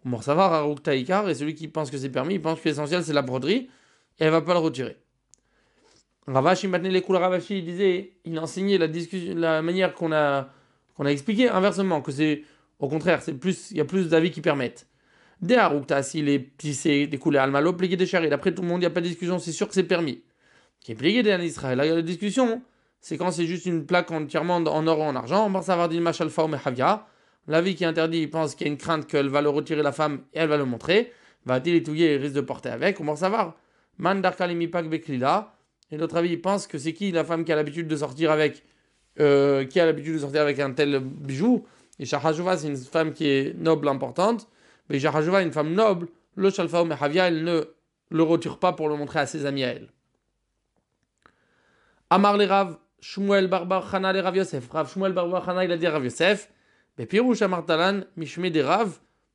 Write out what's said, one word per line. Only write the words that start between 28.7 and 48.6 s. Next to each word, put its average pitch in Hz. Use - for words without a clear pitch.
a -
une 139
crainte 156
qu'elle 139
va 143
le 151
retirer, 147
la 143
femme, 147
et 151
elle 160
va 151
le 139
montrer. 185
Va-t-il 131
étouiller 156
et 143
risque 139
de 143
porter 131
avec ? 135
On 156
va 151
savoir. 190
Mandar 180
Kalimipak 170
Beklila. 156
Et 156
l'autre 160
avis, 170
il 170
pense 185
que 156
c'est 156
qui 202
la 165
femme 165
qui 165
a 156
l'habitude 151
de 151
sortir 147
avec, 151
euh, 139
qui 151
a 165
l'habitude 156
de 156
sortir 143
avec 143
un 139
tel 143
bijou. 147
Et 151
Shahajouva, 160
c'est 151
une 143
femme 151
qui 156
est 139
noble, 156
importante. 143
Mais 143
Shahajouva, 156
une 160
femme 156
noble, 190
le 196
Shalfa 175
ou -
Mehavia, 156
elle 160
ne 165
le 160
retire 160
pas 180